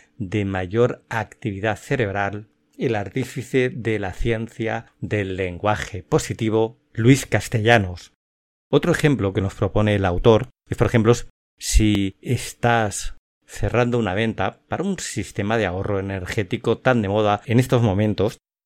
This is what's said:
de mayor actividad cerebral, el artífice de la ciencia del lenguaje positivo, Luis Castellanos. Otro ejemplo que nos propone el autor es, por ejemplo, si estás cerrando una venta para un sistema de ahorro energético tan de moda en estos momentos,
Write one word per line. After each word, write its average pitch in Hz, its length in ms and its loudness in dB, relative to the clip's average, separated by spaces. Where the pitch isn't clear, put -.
de 101 280 -4
mayor 98 640 -2
actividad 107 680 -4
cerebral, 101 720 -4
el 139 180 -2
artífice 127 720 -2
de 110 300 -4
la 95 140 -6
ciencia 113 720 -4
del 98 380 -4
lenguaje 92 640 -4
positivo, 110 760 0
Luis 120 320 4
Castellanos. 107 880 0
Otro 165 200 2
ejemplo 107 420 2
que 101 80 0
nos 95 140 -2
propone 104 400 2
el 98 100 2
autor 95 440 4
es, - 80 -6
por 107 100 2
ejemplo, 104 260 4
si 104 640 2
estás - 920 -2
cerrando 120 520 -2
una 104 160 0
venta 104 540 -4
para 117 160 -6
un 190 160 -4
sistema 104 580 -4
de 107 80 0
ahorro 95 340 -4
energético 98 760 -4
tan 123 240 2
de 98 80 -2
moda 104 360 2
en 117 140 2
estos 123 220 2
momentos, 104 560 0